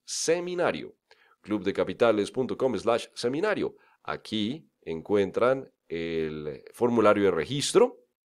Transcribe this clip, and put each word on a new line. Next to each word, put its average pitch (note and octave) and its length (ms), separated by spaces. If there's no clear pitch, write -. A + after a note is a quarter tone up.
seminario. E3+ 920
Club G2+ 220
de G2 100
capitales G2 580
punto A2+ 260
com B2+ 200
slash A2+ 360
seminario. C#3+ 640
Aquí G#2+ 640
encuentran G2+ 880
el D#2+ 760
formulario G#2+ 520
de F#2+ 60
registro, C#3+ 720